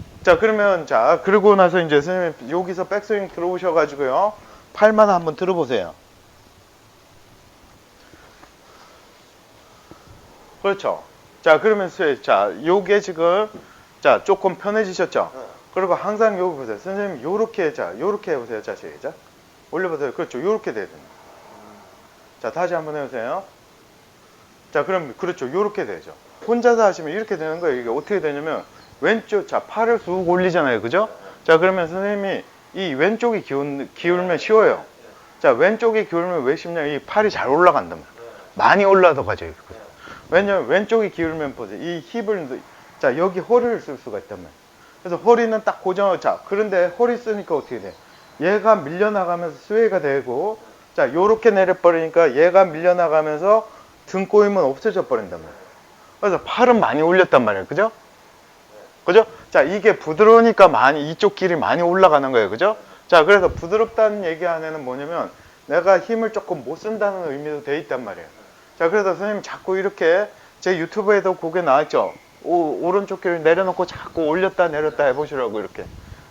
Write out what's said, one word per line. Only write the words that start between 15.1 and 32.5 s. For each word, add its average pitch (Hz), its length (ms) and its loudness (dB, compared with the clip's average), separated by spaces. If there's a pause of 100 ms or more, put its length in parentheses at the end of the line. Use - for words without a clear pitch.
그리고 185 160 0
항상 208 460 0
요거 180 160 -2
보세요. 117 200 -8
선생님, 190 460 -8
요렇게, 185 500 -4
자, 92 280 -8
요렇게 196 320 -4
해보세요. 117 300 -6
자, 101 120 -10
시작. 87 400 -14 (560)
올려보세요. 156 420 -6
그렇죠. 147 300 -10
요렇게 208 300 -4
돼야 104 140 -8
됩니다. - 220 -20 (1300)
자, 117 80 -6
다시 175 240 -4
한번 156 220 -8
해보세요. 135 480 -8 (1300)
자, 147 120 -2
그럼, 165 340 -4
그렇죠. 175 340 -6
요렇게 196 340 -4
되죠. 82 260 -14 (360)
혼자서 233 340 2
하시면 175 300 0
이렇게 214 240 -6
되는 156 240 -8
거예요. 143 200 -2
이게 117 100 -6
어떻게 147 280 -4
되냐면, 147 460 -6 (360)
왼쪽, 202 460 -2
자, 113 140 -2
팔을 226 400 -2
쑥 180 280 -4
올리잖아요. 170 540 0
그죠? 170 260 -2 (360)
자, 160 140 6
그러면 185 280 0
선생님이 190 560 -6 (320)